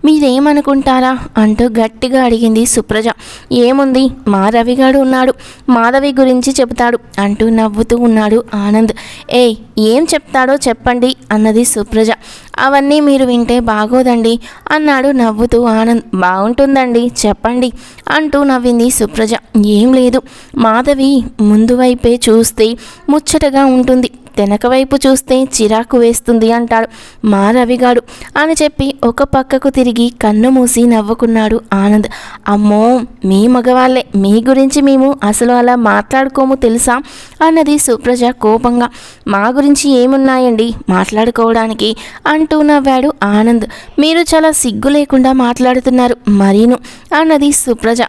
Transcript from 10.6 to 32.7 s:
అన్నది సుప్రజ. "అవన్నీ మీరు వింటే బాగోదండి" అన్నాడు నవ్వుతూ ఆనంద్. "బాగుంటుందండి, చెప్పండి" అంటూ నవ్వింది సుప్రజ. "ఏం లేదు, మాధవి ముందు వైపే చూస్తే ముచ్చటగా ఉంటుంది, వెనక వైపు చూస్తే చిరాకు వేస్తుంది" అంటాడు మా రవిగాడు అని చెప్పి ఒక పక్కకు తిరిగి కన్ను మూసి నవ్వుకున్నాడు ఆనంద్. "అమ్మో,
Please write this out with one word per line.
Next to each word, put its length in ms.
అన్నది 340
సుప్రజ. 440
"అవన్నీ 400
మీరు 260
వింటే 340
బాగోదండి" 800
అన్నాడు 360
నవ్వుతూ 560
ఆనంద్. 380
"బాగుంటుందండి, 1000
చెప్పండి" 460
అంటూ 340
నవ్వింది 460
సుప్రజ. 440
"ఏం 280
లేదు, 280
మాధవి 680
ముందు 320
వైపే 460
చూస్తే 480
ముచ్చటగా 560
ఉంటుంది, 460
వెనక 280
వైపు 320
చూస్తే 360
చిరాకు 540
వేస్తుంది" 540
అంటాడు 360
మా 260
రవిగాడు 500
అని 160
చెప్పి 500
ఒక 200
పక్కకు 460
తిరిగి 520
కన్ను 280
మూసి 360
నవ్వుకున్నాడు 760
ఆనంద్. 340
"అమ్మో, 540